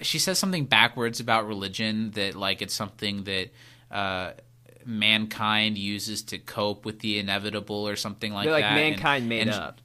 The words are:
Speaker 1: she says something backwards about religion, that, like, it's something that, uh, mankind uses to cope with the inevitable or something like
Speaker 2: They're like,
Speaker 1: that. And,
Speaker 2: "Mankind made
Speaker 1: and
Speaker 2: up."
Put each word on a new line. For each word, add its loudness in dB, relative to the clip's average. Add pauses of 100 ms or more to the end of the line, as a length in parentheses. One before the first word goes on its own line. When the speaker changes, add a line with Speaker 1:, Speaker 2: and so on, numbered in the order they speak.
Speaker 1:
she 0
says 2
something 0
backwards 4
about 2
religion, -2
that, -2
like, -2
it's -6
something -4
that, -2 (420)
uh, -4 (520)
mankind 2
uses -6
to -10
cope -4
with -6
the -2
inevitable -4
or -4
something -6
like -4
Speaker 2:
They're 2
like, 4
Speaker 1:
that. 4
And, 4
Speaker 2:
"Mankind 2
made 0
Speaker 1:
and 2
Speaker 2:
up." -6